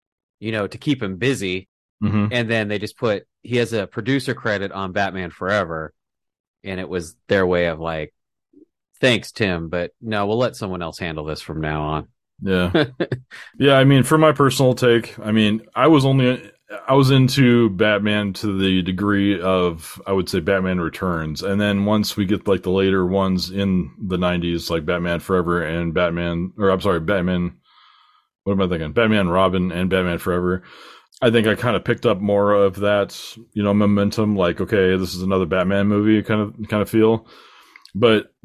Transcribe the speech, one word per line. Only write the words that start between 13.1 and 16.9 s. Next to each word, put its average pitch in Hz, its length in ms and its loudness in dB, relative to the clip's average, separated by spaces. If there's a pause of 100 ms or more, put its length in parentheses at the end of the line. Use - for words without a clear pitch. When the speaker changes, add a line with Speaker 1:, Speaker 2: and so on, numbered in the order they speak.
Speaker 1:
<laughs> - 340 -20
Speaker 2:
Yeah, 135 200 4
I 135 60 6
mean, 135 200 6
for 156 160 4
my 156 120 6
personal 135 440 2
take, 117 420 2
I 107 140 -6
mean, 110 420 2
I 127 140 2
was 147 180 6
only, 127 460 0 (360)
I 131 60 2